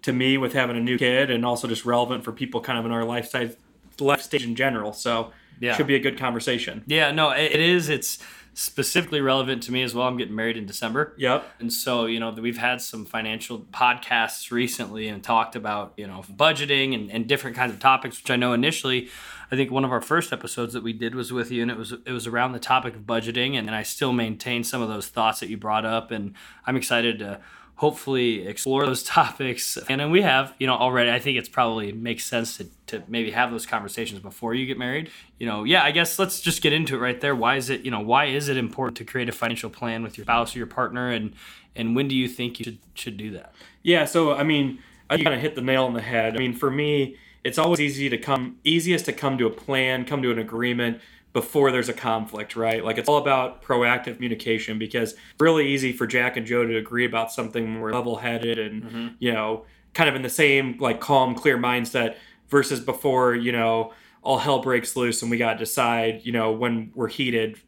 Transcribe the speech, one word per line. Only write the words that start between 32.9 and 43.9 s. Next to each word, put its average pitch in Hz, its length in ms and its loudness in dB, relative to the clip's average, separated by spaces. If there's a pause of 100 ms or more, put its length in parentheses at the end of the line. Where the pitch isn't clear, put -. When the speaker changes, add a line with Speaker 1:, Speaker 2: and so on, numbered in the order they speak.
Speaker 2:
maybe 110 240 -2
have 117 200 0
those 113 140 -6
conversations 104 560 -6
before 113 320 -8
you 127 120 -2
get 131 120 -6
married. 135 320 -6 (300)
You 117 80 -8
know, 107 160 -4
yeah, 156 200 6
I 147 80 4
guess 170 260 2
let's 185 220 0
just - 220 -2
get 147 120 4
into 151 220 0
it 120 40 -2
right 123 200 -2
there. 143 160 0
Why 120 220 4
is 127 120 -4
it, 127 160 -4
you 127 60 -4
know, 110 80 -2
why 120 260 4
is 143 240 -2
it 135 80 0
important 120 400 -4
to 113 80 -12
create 123 240 -4
a 113 40 -6
financial 117 360 -4
plan 113 340 -6
with 107 140 -10
your 107 80 -14
spouse 117 300 2
or 123 40 -8
your 113 80 -6
partner, 123 440 -2
and, 110 220 -4 (420)
and 113 200 0
when 139 120 2
do 135 80 -2
you 127 120 2
think 120 320 -6
you 117 40 -8
should, 107 160 -12 (140)
should 104 240 -10
do 107 140 -10
that? - 220 -16 (300)
Speaker 1:
Yeah, 165 220 6